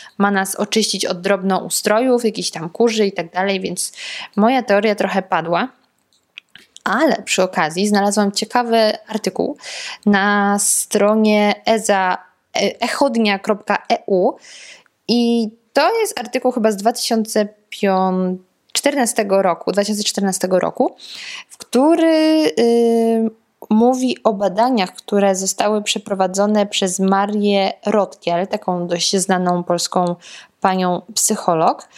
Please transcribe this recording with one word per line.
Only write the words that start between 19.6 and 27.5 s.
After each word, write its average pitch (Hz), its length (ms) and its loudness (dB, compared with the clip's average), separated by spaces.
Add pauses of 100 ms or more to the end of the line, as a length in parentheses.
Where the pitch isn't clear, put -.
dwa 196 100 0
tysiące 208 220 -2
czternastego 185 560 0
roku, 208 360 -2 (540)
w - 80 -20
który, 311 1000 2
y, 233 720 2 (400)
mówi 247 540 2
o 233 100 2
badaniach, 202 600 0
które 196 420 2
zostały 208 480 -2
przeprowadzone 202 840 0
przez 196 340 -4
Marię 196 720 0 (120)